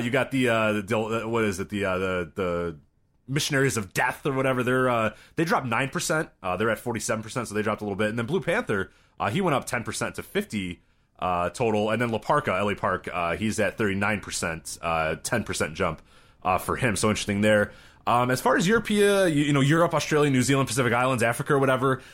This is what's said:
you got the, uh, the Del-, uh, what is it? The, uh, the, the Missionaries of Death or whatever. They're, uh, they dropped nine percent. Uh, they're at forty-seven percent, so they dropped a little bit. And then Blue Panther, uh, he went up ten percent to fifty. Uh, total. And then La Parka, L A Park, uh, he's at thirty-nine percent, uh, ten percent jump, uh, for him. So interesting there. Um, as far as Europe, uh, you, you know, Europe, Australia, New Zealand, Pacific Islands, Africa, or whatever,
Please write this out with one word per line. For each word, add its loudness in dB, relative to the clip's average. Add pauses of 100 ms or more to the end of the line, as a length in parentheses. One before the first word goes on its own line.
you 0
got 0
the, 2
uh, 4
the 0
Del-, -2 (100)
uh, -6
what 0
is 0
it? -6
The, -2
uh, 0
the, -2
the -2 (500)
Missionaries 0
of -8
Death -2
or 0
whatever. 2
They're, 2
uh, 0 (220)
they 0
dropped 0
nine 0
percent. -2 (140)
Uh, -2
they're 2
at 0
forty-seven -4
percent, -6
so -10
they 0
dropped 0
a -6
little -4
bit. 0
And -4
then -2
Blue -2
Panther, -2 (260)
uh, -2
he -2
went 2
up 0
ten -4
percent -6
to -10
fifty. -6 (360)
Uh, 0
total. 0
And 0
then 0
La -2
Parka, 0
L 0
A -2
Park, -4
uh, -2
he's -2
at 0
thirty-nine 0
percent, -8
uh, 0
ten -2
percent -4
jump, -2 (400)
uh, 2
for -4
him. 0
So 0
interesting -2
there. 4 (340)
Um, 2
as 0
far 2
as 2
Europe, 2
uh, 2 (320)
you, 2
you 2
know, 4
Europe, 4
Australia, 2
New 2
Zealand, 2
Pacific 0
Islands, 2
Africa, 0
or 4
whatever, 2 (120)